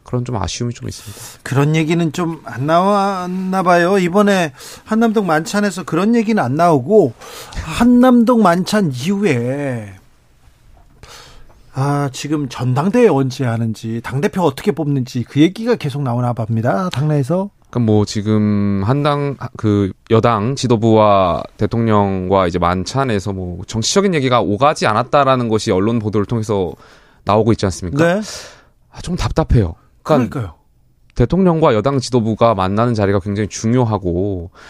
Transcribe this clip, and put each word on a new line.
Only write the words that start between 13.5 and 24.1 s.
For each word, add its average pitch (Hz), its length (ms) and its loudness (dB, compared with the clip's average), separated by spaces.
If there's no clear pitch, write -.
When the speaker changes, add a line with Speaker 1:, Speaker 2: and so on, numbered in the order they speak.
Speaker 2:
당대표 190 380 -4
어떻게 165 300 0
뽑는지 139 520 -4
그 - 160 -2
얘기가 208 360 2
계속 143 260 -6
나오나 120 320 -2
봅니다, 117 560 -2
당내에서. 151 600 -2
Speaker 1:
그러니까 117 220 0
뭐 107 140 4
지금 104 800 0
한당, 143 540 -2
그 101 360 0
여당 113 460 2
지도부와 107 880 4
대통령과 98 880 0
이제 87 100 -2
만찬에서 95 760 -2
뭐 90 340 -8
정치적인 185 480 -2